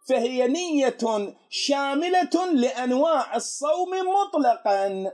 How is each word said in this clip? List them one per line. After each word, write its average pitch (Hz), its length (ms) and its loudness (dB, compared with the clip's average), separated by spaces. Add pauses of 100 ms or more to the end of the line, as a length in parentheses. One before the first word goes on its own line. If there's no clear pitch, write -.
فهي 247 380 2
نية 294 500 0 (520)
شاملة 330 1040 0
لأنواع 254 840 2
الصوم 311 540 -2
مطلقًا. 262 1200 0